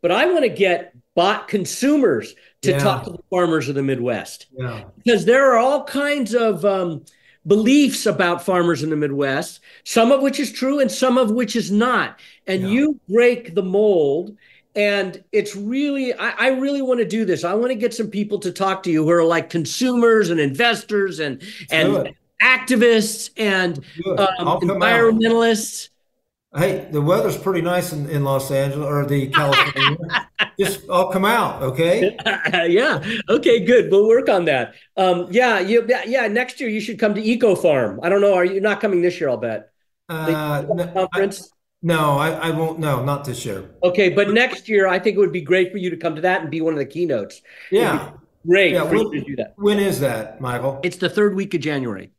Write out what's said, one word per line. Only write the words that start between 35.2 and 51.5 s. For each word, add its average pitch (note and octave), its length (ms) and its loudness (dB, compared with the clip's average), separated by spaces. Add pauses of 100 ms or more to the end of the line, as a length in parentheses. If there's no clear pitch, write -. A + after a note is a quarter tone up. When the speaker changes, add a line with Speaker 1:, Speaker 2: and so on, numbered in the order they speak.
Speaker 1:
yeah, A#3 300 4
you, A3+ 260 2
yeah, A3+ 200 0
yeah, A#3+ 220 0
next B3 320 -4
year B3 100 -4
you G#3+ 100 -2
should A3 180 -8
come G#3+ 160 2
to G3+ 80 -4
Eco A3+ 320 4
Farm. B2+ 480 0
I E3 60 -2
don't G3 140 4
know. G3+ 120 4
Are F3+ 100 4
you F#3+ 160 0
not G3+ 200 0
coming F#3+ 220 0
this F3 180 0
year, D3+ 80 -2
I'll B2 80 -2
bet? A2 340 -8 (380)
The E3+ 60 -10
Speaker 2:
Uh, D#3 500 -2 (100)
no, E3+ 80 -4
I F3 40 -4
Speaker 1:
conference? G3 640 -4 (300)
Speaker 2:
no, D#3 360 2
I, D#3 120 0
I E3 200 -4
won't. D#3+ 280 -4
No, C3+ 260 -2
not C#3+ 220 -4
this B2 180 -10
year. G2 200 -8 (200)
Speaker 1:
Okay, F#3 240 2
but G3+ 220 0
next A#3+ 380 0
year G3 200 2
I F3+ 100 0
think F#3+ 180 0
it G3+ 40 2
would F3+ 120 4
be F3 100 -4
great F3+ 280 0
for G3+ 80 -8
you F3+ 120 -4
to E3+ 60 -8
come E3 200 -4
to D#3 60 -8
that F#3 180 0
and D#3 100 -8
be D#3+ 120 -4
one D#3+ 100 -2
of D3+ 60 -4
the C#3 80 -4
keynotes. C#3+ 560 -6 (280)
It'd - 0 -
be F#3+ 60 2
Speaker 2:
Yeah. G#3+ 340 0 (360)
Speaker 1:
great F3+ 260 4
Speaker 2:
Yeah, D#3 160 0
Speaker 1:
for D#3+ 80 0
you - 140 0
Speaker 2:
when, D3 100 -6
Speaker 1:
to - 0 -
do C#3 160 -10
that. - 200 -8
Speaker 2:
when G3+ 220 2
is F#3+ 220 0
that, A2+ 400 -4
Michael? B2+ 420 -6
Speaker 1:
It's F3 140 -6
the F3 140 -4
third G#3 260 2
week G3 160 -6